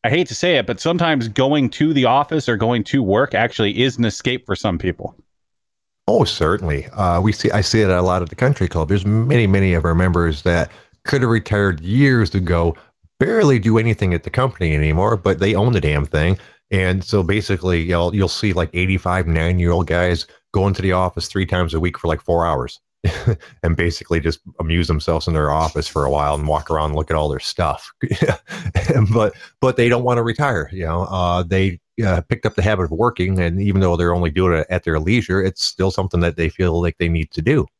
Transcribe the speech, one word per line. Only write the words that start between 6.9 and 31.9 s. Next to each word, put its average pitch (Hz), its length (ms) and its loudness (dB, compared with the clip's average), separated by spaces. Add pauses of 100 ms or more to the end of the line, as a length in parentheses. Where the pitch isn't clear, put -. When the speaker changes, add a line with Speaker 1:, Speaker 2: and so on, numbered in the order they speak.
Speaker 2:
we 107 100 2
see, - 220 -2
I 104 80 2
see 110 220 2
it 98 60 4
a 90 140 2
lot 92 200 2
at 82 60 -6
the - 60 -14
country 127 320 0
club. 80 220 -2
There's 95 180 0
many, 117 400 2
many 95 280 4
of 82 100 0
our 85 100 2
members 85 480 2
that 85 260 2 (360)
could 139 180 0
have 120 80 2
retired 101 500 0
years 117 540 2
ago, 85 420 0 (440)
barely 147 400 4
do 110 180 2
anything 107 340 0
at 85 120 -2
the - 60 -8
company 92 440 0
anymore, 80 420 2
but 92 220 0
they 98 160 0
own 110 180 2
the 98 80 2
damn 73 240 0
thing. 80 320 0 (360)
And 92 320 0
so 101 180 0
basically, 92 600 0
you'll, 87 300 0
you'll 98 140 2
see, 98 260 -2
like, 87 200 0
eighty-five, 90 560 0
nine-year-old 85 580 0
guys 87 400 0 (240)
going 98 240 0
to 95 80 -6
the 95 80 0
office 92 380 -2
three 95 180 -2
times 90 280 -2
a 80 40 0
week 85 180 -2
for, - 120 -4
like, 78 120 -2
four 85 240 0
hours 67 360 -4 (240)
<laughs> - 580 -4
and 82 140 0
basically 85 440 -2
just 80 200 -4 (180)
amuse 85 300 0
themselves 87 400 -2
in 82 60 0
their 76 180 0
office 78 340 -2
for - 180 -4
a 67 60 0
while 73 240 0
and 73 140 -4
walk 76 220 -2
around 78 200 -2
and 73 60 -4
look 78 160 -4
at 80 40 0
all 76 120 0
their 69 100 -4
stuff. - 580 -6
<laughs> - 60 -8 (1120)
But, 107 220 2 (260)
but 127 160 0
they 120 120 2
don't 120 160 2
wanna 120 180 2
retire, 113 500 -2
you 92 120 -8
know. 85 180 -2
Uh, 90 420 0
they, 95 360 0 (240)